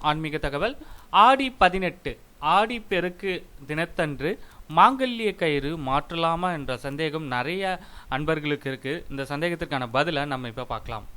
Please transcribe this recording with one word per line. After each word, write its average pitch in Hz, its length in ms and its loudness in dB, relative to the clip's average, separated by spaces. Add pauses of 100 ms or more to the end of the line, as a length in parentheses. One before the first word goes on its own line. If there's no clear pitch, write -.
ஆன்மீக 156 280 -2
தகவல். 151 380 -2 (480)
ஆடி 262 240 8 (120)
பதினெட்டு, 180 520 2 (460)
ஆடி 226 200 2 (120)
பெருக்கு 180 440 0 (340)
தினத்தன்று 151 640 -2 (400)
மாங்கல்ய 226 680 4
கயிறு 147 360 0 (160)
மாற்றலாமா 165 640 0
என்ற 131 240 -4
சந்தேகம் 147 500 -4
நிறைய 170 460 -2 (360)
அன்பர்களுக்கு 147 640 0
இருக்கு. 131 220 -6 (160)
இந்த 139 220 -6
சந்தேகத்திற்கான 147 600 -2
பதிலை 143 340 2
நம்ம 127 280 -6
இப்ப 123 200 -8
பார்க்கலாம். 110 440 -8